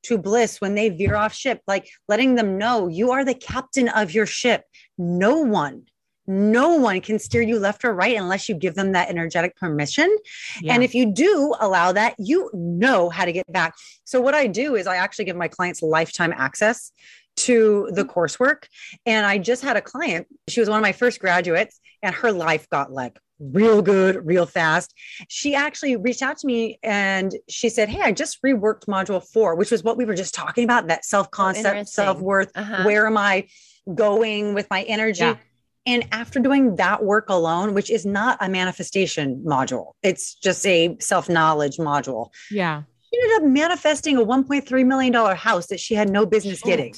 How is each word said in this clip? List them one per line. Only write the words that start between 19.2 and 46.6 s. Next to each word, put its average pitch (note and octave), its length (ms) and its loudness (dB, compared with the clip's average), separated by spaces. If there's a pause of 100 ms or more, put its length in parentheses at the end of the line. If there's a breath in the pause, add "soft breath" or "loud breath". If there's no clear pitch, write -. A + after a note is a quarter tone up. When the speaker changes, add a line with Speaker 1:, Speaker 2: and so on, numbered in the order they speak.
Speaker 1:
I G3+ 140 2
just A#3 240 -2
had C4 160 -2
a - 20 0
client, B3+ 460 -6 (220)
she - 120 -2
was G#3+ 80 2
one G#3+ 100 2
of A3 40 2
my G3+ 100 2
first B3 260 0
graduates, F3+ 640 0 (220 soft breath)
and F#3 120 -4
her A#3 160 0
life E3 380 -2
got, C#3 240 -2
like, B2+ 260 -8 (220)
real G3+ 420 4
good, F#3+ 420 2
real E3+ 220 0
fast. E3+ 480 -2 (340 loud breath)
She C#4+ 280 -4
actually C#4+ 400 -2
reached A#3 260 -2
out C#4 160 -4
to - 80 -6
me A3+ 380 -2
and G3 500 -2 (160)
she - 180 -2
said, G#3+ 200 0
"Hey, F4+ 120 -6
I C#4+ 120 2
just - 340 -6
reworked G#3+ 400 0
module F#3+ 360 -2 (100)
four," F3 240 2
which G#3 160 0
was G3+ 100 0
what A3 140 0
we B3 80 0
were G#3+ 100 -2
just F3+ 200 -6
talking - 280 -4
about, A#3 240 2
that E3 180 -2
self-concept, G3 640 0
Speaker 3:
Oh, G3 40 4
interesting. G3+ 340 -2
Speaker 1:
self-worth. F#3+ 500 0
Speaker 3:
Uh-huh. G3+ 300 -4
Speaker 1:
Where G#3+ 240 4
am A3 100 2
I G3 300 0 (440 soft breath)
going G#3 600 0
with G3+ 160 -4
my F#3+ 140 0
energy? G#3+ 400 -2
Speaker 2:
Yeah. E3 120 2 (480)
Speaker 1:
And A#3+ 280 0
after A3+ 260 -6
doing B3+ 380 4
that G3 280 0
work G#3 240 0
alone, F3+ 460 0
which G3+ 160 -2
is G3+ 160 -2
not G3+ 340 0
a G3 80 -2
manifestation F3+ 960 -2
module, B2+ 480 -2 (120)
it's - 320 -2
just - 280 -2
a E3+ 360 2
self-knowledge D#3+ 800 2
module. C#3 500 -4 (240 loud breath)
Speaker 2:
Yeah. E3+ 300 -4 (300)
Speaker 1:
She A#4+ 80 0
ended A4+ 220 4
up C#4+ 100 4
manifesting D4+ 640 0
a A#3+ 60 4
one B3+ 220 2
point C#4 240 -2
three C4 160 2
million C4 280 2
dollar A3 220 4
house F3 320 -2
that F#3 140 -8
she - 160 -2
had G#3 120 2
no G3+ 160 4
business G3+ 360 0